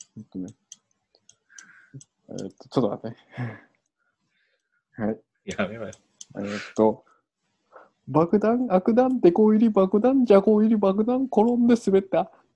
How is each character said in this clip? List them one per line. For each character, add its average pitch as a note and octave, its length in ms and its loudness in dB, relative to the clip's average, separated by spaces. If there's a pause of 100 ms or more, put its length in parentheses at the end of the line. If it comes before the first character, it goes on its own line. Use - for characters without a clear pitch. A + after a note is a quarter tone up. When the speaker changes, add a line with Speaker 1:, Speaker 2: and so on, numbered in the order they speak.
(180)
Speaker 1:
え - 40 -20
っ - 40 -18
と - 140 -16
ね。 F#2 140 -14 (1800)
え - 40 -18
っ - 40 -14 (140)
と、 - 180 -20
ち - 100 -6
ょ G#2 140 -2
っ - 60 -12
と - 80 -14
待 - 0 -
っ A2 40 -12
て。 - 60 -18 (1800)
は G#2+ 100 -4
い。 A2 80 -10 (260)
Speaker 2:
や G#2+ 220 -8
め G#2+ 80 -14
ろ A2 120 -14
よ。 G#2+ 40 -16 (440)
Speaker 1:
え G2+ 60 -12
っ - 20 -8 (320)
と、 A2 300 0 (1040)
爆 E3+ 300 0
弾、 A#3+ 300 -2
悪 F#3 240 0
弾、 B3+ 280 0
デ F3 100 6
コ G#3+ 220 2
入 G#3+ 60 2
り A3+ 100 4
爆 G3+ 320 0
弾、 B3+ 240 2
じ G#3 100 6
ゃ G3 60 6
こ G#3+ 200 2
入 A3 60 2
り A3+ 80 2
爆 G3+ 300 0
弾、 B3+ 260 -2
転 G#3+ 120 2 (100)
ん A#3+ 140 0
で A#3+ 80 4 (100)
滑 F#3+ 140 2
っ G3 40 -4
た。 F3 280 -4 (240)